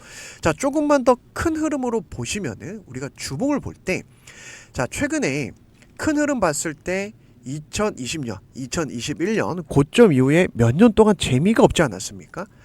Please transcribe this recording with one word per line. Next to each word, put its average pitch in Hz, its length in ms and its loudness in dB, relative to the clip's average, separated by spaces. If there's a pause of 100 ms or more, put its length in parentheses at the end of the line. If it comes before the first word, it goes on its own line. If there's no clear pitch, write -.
(420)
자, 170 100 2
조금만 285 520 0
더 247 120 6 (160)
큰 320 240 -2
흐름으로 262 540 -2
보시면은 143 760 -8
우리가 131 300 -10
주봉을 240 440 -4
볼 80 140 -12
때, 170 280 -6 (720)
자, 127 140 -4
최근에 175 640 -4 (460)
큰 302 220 -2
흐름 285 200 0
봤을 160 360 -2
때 196 380 -8 (320)
이천이십 151 800 -6
년, 107 120 -6 (180)
이천이십일 135 800 -4
년 156 280 -2
고점 165 480 6
이후에 139 400 4
몇 117 240 2
년 220 160 6
동안 214 240 4
재미가 196 460 2
없지 170 200 4
않았습니까? 101 640 -8 (180)